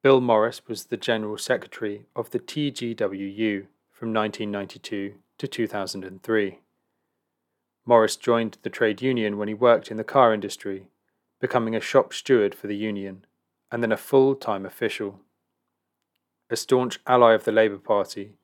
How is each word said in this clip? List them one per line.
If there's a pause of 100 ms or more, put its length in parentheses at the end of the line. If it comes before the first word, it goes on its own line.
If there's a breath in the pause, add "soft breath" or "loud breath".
Bill
Morris
was
the
General
Secretary (100)
of
the
T
G
W
U (220)
from
nineteen
ninety-two (240)
to
two
thousand
and
three. (1300)
Morris
joined
the
trade
union
when
he
worked
in
the
car
industry, (520)
becoming
a
shop
steward
for
the
union, (480)
and
then
a
full-time
official. (1300)
A
staunch
ally
of
the
Labour
Party